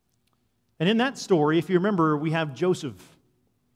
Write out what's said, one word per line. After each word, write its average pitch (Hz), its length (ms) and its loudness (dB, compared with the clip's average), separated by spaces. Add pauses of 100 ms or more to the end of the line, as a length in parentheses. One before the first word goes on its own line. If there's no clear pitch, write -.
(800)
And 165 100 0
in 226 100 2
that 254 200 -2
story, 156 400 2
if 165 100 -2
you 185 80 0
remember, 170 400 2
we 151 160 -4
have 156 220 -4
Joseph, 135 600 -4 (600)